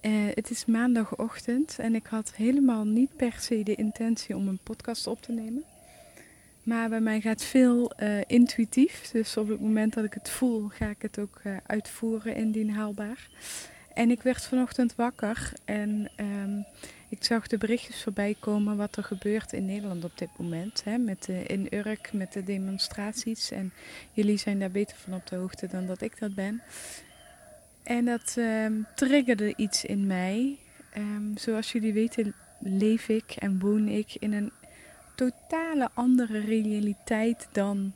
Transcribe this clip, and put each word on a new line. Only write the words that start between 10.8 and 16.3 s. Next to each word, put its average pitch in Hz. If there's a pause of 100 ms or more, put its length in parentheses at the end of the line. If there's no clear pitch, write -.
ik 208
het -
ook, 208
eh, 196 (100)
uitvoeren 220
indien 220
haalbaar. 214 (680)
En 233
ik 240
werd 254
vanochtend 254
wakker 233 (120)
en, 208
ehm, 202 (500)